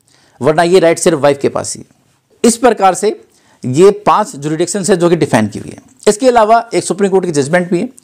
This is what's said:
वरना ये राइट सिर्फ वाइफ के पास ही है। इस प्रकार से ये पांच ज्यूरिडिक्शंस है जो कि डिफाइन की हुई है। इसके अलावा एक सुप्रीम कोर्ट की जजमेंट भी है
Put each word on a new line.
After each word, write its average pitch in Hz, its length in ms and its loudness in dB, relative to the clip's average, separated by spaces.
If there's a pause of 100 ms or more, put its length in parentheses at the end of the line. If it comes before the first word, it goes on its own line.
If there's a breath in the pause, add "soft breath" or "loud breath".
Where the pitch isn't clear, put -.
(420 soft breath)
वरना 156 220 0
ये 180 160 4
राइट 165 200 2
सिर्फ 170 200 0
वाइफ 139 220 2
के 117 80 -2
पास - 260 -8
ही - 60 -18
है। - 60 -20 (560)
इस 226 140 2
प्रकार 196 360 2
से 202 300 -4 (420 soft breath)
ये 160 260 4
पांच 190 440 -2
ज्यूरिडिक्शंस 156 540 -4
है 190 80 2
जो 170 120 0
कि 175 60 2
डिफाइन 135 320 0
की - 120 -12
हुई - 100 -14
है। - 80 -18 (300)
इसके 214 200 0
अलावा 226 460 2
एक 175 100 -2
सुप्रीम 185 280 -2
कोर्ट 185 140 0
की 175 60 -4
जजमेंट 160 380 -2
भी 175 100 -2
है 240 100 -6 (140)